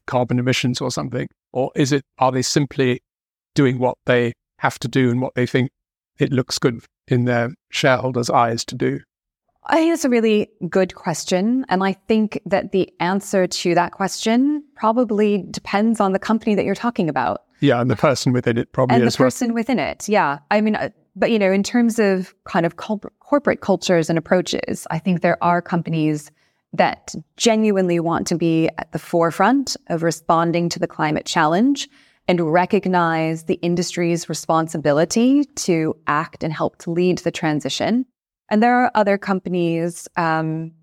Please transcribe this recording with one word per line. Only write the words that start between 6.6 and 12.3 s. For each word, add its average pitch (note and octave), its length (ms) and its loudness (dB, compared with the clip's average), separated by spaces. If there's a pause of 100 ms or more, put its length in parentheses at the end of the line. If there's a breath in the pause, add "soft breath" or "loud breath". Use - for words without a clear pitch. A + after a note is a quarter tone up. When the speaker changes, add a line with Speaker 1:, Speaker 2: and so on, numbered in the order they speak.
Speaker 1:
in A#2+ 180 2
their A#2+ 280 0 (180)
shareholders' B2+ 580 0
eyes A#2 360 2
to - 100 -12
do? B2+ 240 -2 (680)
Speaker 2:
I - 100 0
think E4 160 4
that's D#4+ 140 -2
a C4+ 40 2
really A3 400 2 (180)
good F#3 280 0
question. G3+ 720 -2
And F#3+ 140 0
I F#3+ 100 0
think G#3+ 520 -2